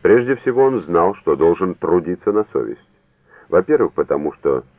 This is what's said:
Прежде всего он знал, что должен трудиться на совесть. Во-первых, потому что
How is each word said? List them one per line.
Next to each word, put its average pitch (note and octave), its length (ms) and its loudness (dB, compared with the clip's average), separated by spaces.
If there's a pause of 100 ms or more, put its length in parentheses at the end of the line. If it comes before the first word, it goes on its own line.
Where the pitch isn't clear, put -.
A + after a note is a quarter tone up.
Прежде A#2+ 320 2
всего B2+ 300 0
он B2 180 0
знал, E2+ 320 0
что D2+ 200 -2
должен E2+ 380 0
трудиться F2 580 -2
на G#2+ 200 0
совесть. A1+ 280 -6 (720)
Во-первых, G#2 440 2
потому D2 400 -4
что C2 320 -4 (140)